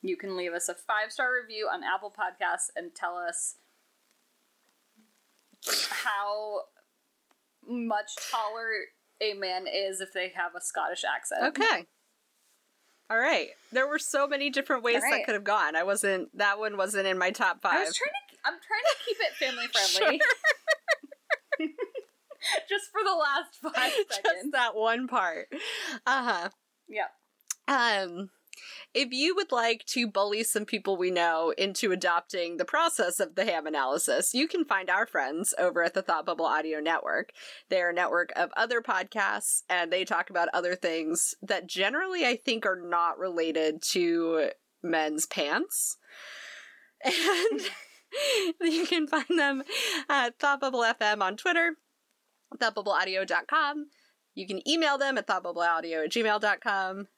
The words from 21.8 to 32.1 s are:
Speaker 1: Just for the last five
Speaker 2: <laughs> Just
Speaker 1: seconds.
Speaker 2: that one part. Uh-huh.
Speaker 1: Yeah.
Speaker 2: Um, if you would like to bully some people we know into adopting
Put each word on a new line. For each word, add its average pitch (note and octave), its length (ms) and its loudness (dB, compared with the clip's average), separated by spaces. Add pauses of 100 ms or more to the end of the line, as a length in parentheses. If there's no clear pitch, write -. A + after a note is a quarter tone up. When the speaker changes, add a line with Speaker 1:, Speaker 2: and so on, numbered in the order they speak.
Speaker 1:
Just G4+ 220 -2
for G#4 120 0
the G4 120 2
last D4+ 400 0 (200)
five B3+ 180 2
Speaker 2:
<laughs> A4+ 140 2
Just B3 60 -6 (100)
Speaker 1:
seconds. C4+ 280 0
Speaker 2:
that A#3+ 240 2
one A3+ 320 2
part. F#3+ 400 -2 (580)
Uh-huh. A#3+ 440 0 (380)
Speaker 1:
Yeah. G#3+ 200 -4 (600)
Speaker 2:
Um, G3+ 640 2 (640)
if B3+ 180 0
you D4 240 2
would F#4+ 160 0
like A#3 360 2
to A#3+ 200 0
bully G#3 360 0
some G#3+ 220 0
people G3 320 -2
we F3+ 120 2
know E3 480 2
into G3 340 0
adopting F3 680 0